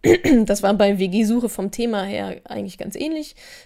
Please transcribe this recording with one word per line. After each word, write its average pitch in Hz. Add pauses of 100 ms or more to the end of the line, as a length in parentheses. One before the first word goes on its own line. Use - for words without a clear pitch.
<clears throat> 330
Das -
war 202
bei 202
W 190
G 208
Suche 233
vom 202
Thema 226
her 196
eigentlich 196
ganz -
ähnlich. 311 (320)